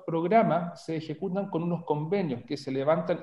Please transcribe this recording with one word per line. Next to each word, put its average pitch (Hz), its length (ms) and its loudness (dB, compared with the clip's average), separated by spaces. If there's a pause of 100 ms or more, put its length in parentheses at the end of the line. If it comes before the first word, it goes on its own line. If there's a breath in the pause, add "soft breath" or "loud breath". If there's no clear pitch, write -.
programas 175 800 2
se 165 120 -4
ejecutan 185 540 -4
con 165 120 0
unos 170 220 -2
convenios 156 600 0
que 147 120 -6
se 143 160 -6
levantan 156 500 2